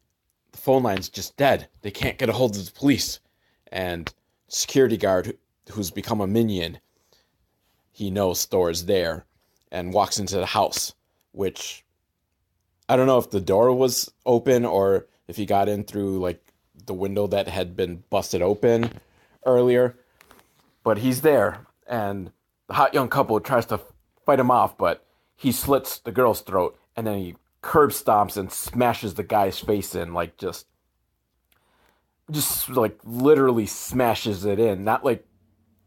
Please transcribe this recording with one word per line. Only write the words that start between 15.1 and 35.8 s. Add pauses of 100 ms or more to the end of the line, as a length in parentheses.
if
he
got
in
through,
like, (440)
the
window
that
had
been
busted
open (540)
earlier, (880)
but
he's
there, (220)
and (360)
the
hot
young
couple
tries
to (460)
fight
him
off,
but (280)
he
slits
the
girl's
throat, (200)
and
then
he (260)
curb
stomps
and
smashes
the
guy's
face
in,
like,
just, (1600)
just,
like,
literally
smashes
it
in,
not,
like, (600)